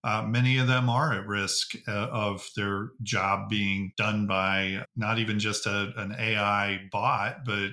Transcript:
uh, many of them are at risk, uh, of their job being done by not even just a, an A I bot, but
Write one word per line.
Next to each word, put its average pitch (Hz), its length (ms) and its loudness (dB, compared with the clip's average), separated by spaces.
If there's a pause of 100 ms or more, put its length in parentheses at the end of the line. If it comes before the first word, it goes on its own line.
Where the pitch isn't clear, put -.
uh, 110 200 0
many 123 340 4
of 127 100 4
them 127 220 4
are 131 240 2
at 98 140 -2
risk, 101 480 -2 (120)
uh, 104 240 -2
of 104 460 -4
their 101 360 -2 (100)
job 98 480 0
being 98 480 0
done 107 280 0
by 95 560 2 (140)
not 113 220 0
even 107 200 2
just 104 280 0
a, 101 320 0
an 101 200 -6
A 110 180 0
I 101 540 0
bot, 117 540 -2
but 101 280 -2